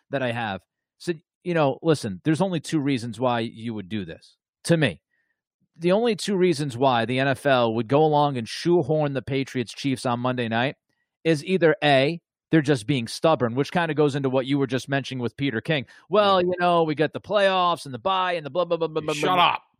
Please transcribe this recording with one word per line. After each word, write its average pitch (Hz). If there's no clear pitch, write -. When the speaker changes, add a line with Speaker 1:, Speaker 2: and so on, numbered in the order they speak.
Speaker 1:
that 135
I 123
have, 107
said, 165
you 175
know, 147
listen, 123
there's 156
only 185
two 156
reasons 120
why 123
you 117
would 101
do 101
this, -
to 165
me. 123
The 170
only 220
two 202
reasons 151
why 120
the 127
N 135
F 135
L 123
would 113
go 143
along 147
and 113
shoehorn 156
the 131
Patriots 131
Chiefs 131
on 120
Monday 123
night 117
is 160
either 165
A, 147
they're 160
just 123
being 123
stubborn, 127
which 139
kinda 165
goes 143
into 139
what 127
you 139
were 139
just 127
mentioning 131
with 117
Peter 131
King. 147
"Well, 196
Speaker 2:
Yeah. 180
Speaker 1:
you 180
know, 175
we 156
got 151
the 127
playoffs 185
and 135
the 117
bye 185
and 160
the 143
blah, 175
blah, 170
blah, 160
blah, 156
blah, 156
Speaker 2:
Shut 165
Speaker 1:
blah. 170
Speaker 2:
up. -